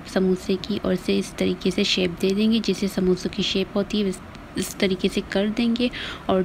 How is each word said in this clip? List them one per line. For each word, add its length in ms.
समोसे 440
की 200
और 160
इसे 240
इस 180
तरीके 360
से 140
shape 360
दे 100
देंगे, 300
जैसे 280
समोसों 400
की 160
shape 300
होती 260
है 120
इस 220
तरीके 300
से 120
कर 180
देंगे। 400
और 140